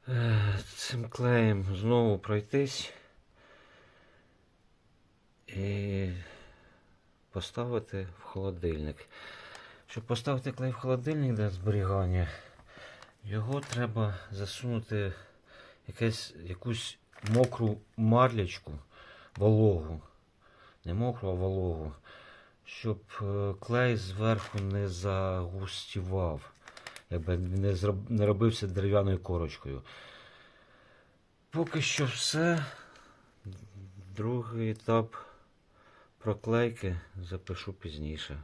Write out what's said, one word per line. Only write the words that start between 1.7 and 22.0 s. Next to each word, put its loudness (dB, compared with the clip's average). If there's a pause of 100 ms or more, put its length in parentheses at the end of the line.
знову 4
пройтись -2 (2500)
і -2 (1200)
поставити -4 (100)
в -20
холодильник. -4 (800)
Щоб -10
поставити -2
клей -2
в -4
холодильник 0
для 2
зберігання, 2 (960)
його -2
треба 0 (160)
засунути -2
в -6 (760)
якесь, -2 (100)
якусь -6 (320)
мокру 4 (180)
марлячку, 4 (640)
вологу. 4 (840)
Не -4
мокру, 0
а 0
вологу. 0 (720)